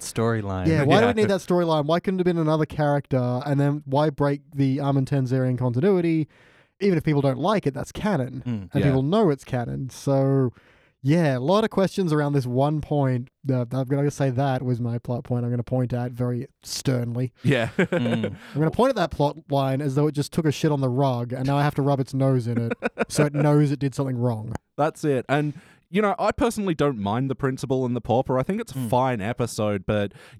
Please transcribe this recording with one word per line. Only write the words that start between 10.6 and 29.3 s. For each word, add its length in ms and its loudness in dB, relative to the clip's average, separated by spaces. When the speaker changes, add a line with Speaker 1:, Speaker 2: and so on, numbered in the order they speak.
Speaker 2:
yeah, 360 2
a 20 -2
lot 240 2
of 80 0
questions 420 0
around 200 2
this 140 0
one 340 0
point. 480 0
Uh, 220 0
I'm 140 -2
gonna 260 0
say 200 -2
that 320 0
was 180 -2
my 180 -2
plot 240 -6
point 220 -2
I'm 80 -2
gonna 100 -2
point 300 -2
at 200 -4
very 360 -4
sternly. 680 -4
Speaker 3:
Yeah. 280 2
<laughs> 60 -20
Speaker 1:
Mm. 460 0
Speaker 2:
I'm 40 -6
gonna 140 2
point 180 2
at 60 -2
that 160 0
plot 240 0
line 320 0
as 140 -2
though 140 2
it 40 -4
just 200 -4
took 140 0
a 40 2
shit 220 0
on 80 0
the 80 0
rug, 440 0
and 140 -4
now 100 2
I 60 2
have 140 0
to 60 0
rub 180 2
its 140 -4
nose 340 2
in 100 0
it 140 -2
Speaker 3:
<laughs> 160 -4
Speaker 2:
so 180 2
it 80 -4
knows 360 4
it 80 -4
did 160 -4
something 240 -4
wrong. 360 -2
Speaker 3:
That's 280 -2
it. 240 0
And, 240 0
you 120 2
know, 160 2
I 140 2
personally 420 0
don't 240 0
mind 320 0
the 60 -2
principal 500 -2
and 80 -2
the 60 -2
pauper. 380 0
I 40 2
think 180 -4
it's 120 -12
a 40 -8
Speaker 1:
Mm. 120 -4
Speaker 3:
fine 320 2
episode, 680 -2